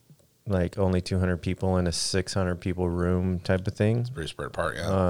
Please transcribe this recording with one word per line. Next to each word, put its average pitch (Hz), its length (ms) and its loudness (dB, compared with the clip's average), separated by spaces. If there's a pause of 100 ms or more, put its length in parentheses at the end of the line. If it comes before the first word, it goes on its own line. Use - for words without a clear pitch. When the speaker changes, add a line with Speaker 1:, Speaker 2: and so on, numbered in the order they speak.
(480)
Speaker 1:
like, 90 300 0
only 92 240 2
two 92 180 -2
hundred 90 180 2
people 92 400 0
in 90 100 2
a 82 40 0
six - 420 -2
hundred 90 280 0
people 90 280 -2
room 90 500 0
type 92 280 0
of - 80 -4
thing. 110 240 2
Speaker 2:
It's 123 100 -4
pretty 82 200 -8
spread - 180 -8
apart, 80 300 -2
yeah. 85 100 -4 (220)